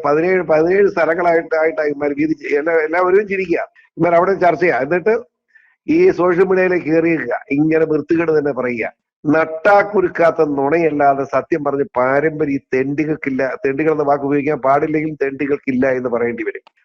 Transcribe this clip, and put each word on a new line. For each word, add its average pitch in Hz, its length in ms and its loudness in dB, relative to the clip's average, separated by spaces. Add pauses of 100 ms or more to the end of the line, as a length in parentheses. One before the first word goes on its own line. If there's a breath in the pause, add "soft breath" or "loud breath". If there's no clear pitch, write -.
പതിനേഴ്, 170 360 2
പതിനേഴ് 170 460 2
സ്ഥലങ്ങളായിട്ട്, 170 720 0
ആയിട്ടാണ് 156 260 -2
ഇവന്മാർ 147 320 -4
വീതിച്ച് 156 400 -2
എല്ലാ, 165 140 -2 (120)
എല്ലാവരും 185 420 0
ചിരിക്കുക. 185 320 -2 (380 soft breath)
ഇവന്മാർ 170 180 2
അവിടെ 185 180 4
ചർച്ച 165 280 2
ചെയ്യുക. 160 240 2
എന്നിട്ട് 175 280 0 (760 soft breath)
ഈ 175 240 4
സോഷ്യൽ 180 380 2
മീഡിയയിലേക്ക് 180 440 0
കയറിയിരിക്കുക, 160 460 0 (120)
ഇങ്ങനെ 160 340 2
വൃത്തികേട് 160 540 0
തന്നെ 143 200 -2
പറയുക. 120 340 -6 (320)
നട്ടാക്കുരുക്കാത്ത 165 1160 2 (160)
നുണയല്ലാതെ 143 680 2
സത്യം 139 400 -2
പറഞ്ഞ് 139 220 -2 (120)
പാരമ്പര്യ 143 600 0 (160)
തെണ്ടികൾക്കില്ല, 135 920 -4
തെണ്ടികൾ 147 260 0
എന്ന 147 120 0
വാക്ക് 143 200 0
ഉപയോഗിക്കാൻ 143 440 -2
പാടില്ലെങ്കിലും 156 560 0
തെണ്ടികൾക്കില്ല 135 640 -2 (120)
എന്ന് 123 100 -4
പറയേണ്ടി 117 340 -4
വരും. - 220 -10 (200)